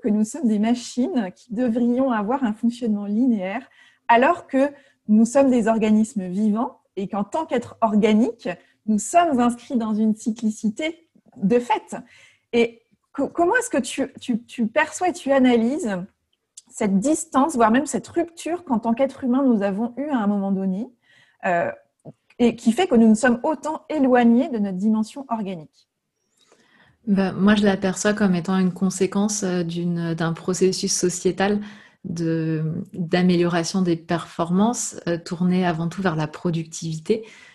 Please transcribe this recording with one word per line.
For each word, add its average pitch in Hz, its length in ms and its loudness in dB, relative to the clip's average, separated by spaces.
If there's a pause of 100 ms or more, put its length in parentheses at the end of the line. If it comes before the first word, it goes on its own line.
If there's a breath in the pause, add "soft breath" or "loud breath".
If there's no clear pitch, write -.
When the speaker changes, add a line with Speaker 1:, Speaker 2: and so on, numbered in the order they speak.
Speaker 1:
que 240 80 0
nous 214 120 2
sommes 277 240 -2
des 214 120 2
machines 240 760 -2
qui - 200 -16
devrions 240 580 0
avoir 226 320 -2
un 214 80 0
fonctionnement 214 540 -2
linéaire, 214 600 -2 (400 soft breath)
alors 262 400 4
que 269 240 2 (380 loud breath)
nous 214 160 6
sommes 277 260 4
des 233 160 2
organismes 214 640 2
vivants 214 540 -2 (140)
et 190 120 -6
qu'en 202 160 -4
tant 320 220 -6
qu'être - 340 -6
organique, 214 680 2 (340 soft breath)
nous 214 140 0
sommes 330 420 2
inscrits 240 380 -2
dans 220 160 -2
une 220 200 2
cyclicité 220 920 -6 (300)
de 208 200 2
fait. - 380 -4 (560 soft breath)
Et 233 300 0 (300)
co-, 277 160 -2
comment 349 280 2
est-ce 480 140 -2
que 302 80 -2
tu, - 420 -4
tu, 233 240 -4
tu 226 220 -4
perçois 311 420 -2
et 339 60 -2
tu 277 180 -2
analyses 247 640 2 (720)
cette 196 300 0
distance, 285 560 0
voire 226 160 4
même 277 160 2
cette - 220 -6
rupture 339 560 -6
qu'en 233 140 -2
tant 233 140 -2
qu'être 269 320 -2
humain, 254 180 0
nous 233 200 2
avons 202 340 -4
eue 285 140 -8
à 262 80 0
un 202 80 -2
moment 196 260 0
donné, 190 380 -4 (560 soft breath)
euh, 175 240 0 (680)
et 233 180 2
qui 226 160 2
fait 359 140 0
que 285 80 0
nous 226 140 6
nous 214 60 6
sommes 233 280 2
autant 311 460 -4
éloignés 254 640 4
de 233 80 -4
notre 196 180 -4
dimension 214 540 -2
organique ? 190 580 -10 (1200 soft breath)
Speaker 2:
Ben, 190 240 2
moi, 208 240 4
je 208 80 2
l'aperçois 196 500 0
comme 196 220 2
étant 190 200 -2
une 185 160 2
conséquence, 196 720 -2
euh, 180 220 -2
d'une, 170 500 -4
d'un 165 180 -2
processus 185 600 -2
sociétal 190 680 0 (440 loud breath)
de, 165 580 -2 (300)
d'amélioration 175 880 0
des 175 140 2
performances, 175 1120 -2
euh, 170 100 -2
tourné 180 480 0
avant 170 220 -2
tout 180 120 -8
vers 180 140 0
la 156 140 -2
productivité. 165 1000 -4 (280 loud breath)